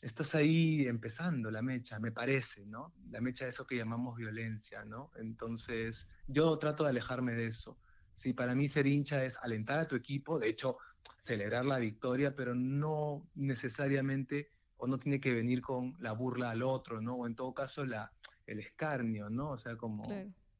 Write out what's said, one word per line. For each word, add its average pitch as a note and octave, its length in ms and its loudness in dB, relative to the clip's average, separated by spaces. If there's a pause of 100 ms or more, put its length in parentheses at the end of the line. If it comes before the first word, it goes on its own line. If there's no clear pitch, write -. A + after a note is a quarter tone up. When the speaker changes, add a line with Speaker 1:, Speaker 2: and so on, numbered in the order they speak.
Speaker 1:
estás C#3 340 -4
ahí D#3 520 8
empezando A#2 640 0
la A2 120 -2
mecha, B2 380 -4
me A2+ 120 0
parece, A#2+ 540 0
¿no? B2+ 280 -12 (160)
La A2+ 100 -6
mecha B2 240 -2
de B2 60 -2
eso C3 160 -10
que B2 100 -2
llamamos A#2 400 -2
violencia, A2 720 -6
¿no? A2+ 300 -12
Entonces, A2+ 920 -4 (180)
yo D3+ 320 6
trato D3+ 260 0
de C#3+ 60 4
alejarme B2 440 0
de A#2 140 0
eso. - 300 -10 (380)
Sí, C3 160 -2
para B2 220 2
mí C#3 140 4
ser C#3 180 4
hincha C#3+ 380 4
es C3 180 -4
alentar A#2 360 0
a D#3+ 100 2
tu C#3 80 -4
equipo, C#3 420 -2
de A2 100 2
hecho, B2 300 0 (400)
celebrar A2 480 0
la C#3 120 4
victoria, B2+ 560 0
pero B2 200 -2
no C#3+ 800 0
necesariamente, C#3 1160 0 (260)
o B2 100 -6
no C3 120 2
tiene C#3 220 2
que C3+ 120 2
venir A#2+ 280 4
con B2+ 400 -2
la A2+ 120 -2
burla B2 380 0
al A2+ 120 0
otro, B2+ 380 0
¿no? A#2+ 140 -2
O B2 120 -4
en A#2 80 -2
todo B2+ 200 -4
caso, C#3 300 -4
la, A2 260 -4 (360)
el G#2+ 140 -6
escarnio, A2+ 720 -2
¿no? C#3 200 -2
O B2 80 -4
sea, A#2 180 -8
como A2 280 -6
Speaker 2:
Claro. G3 280 -6 (280)